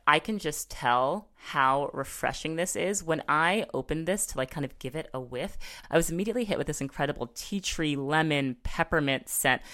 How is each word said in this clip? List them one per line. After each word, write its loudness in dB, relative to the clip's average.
I 8
can -2
just -6
tell 2
how 4
refreshing -4
this -2
is. -2
When 0
I 4
opened -2
this 0
to, -6
like, -2
kind -4
of -6
give -8
it -8
a -6
whiff, -8
I 4
was 4
immediately -2
hit 0
with -2
this -4
incredible -4
tea -6
tree, -2
lemon, 2
peppermint 0
scent 2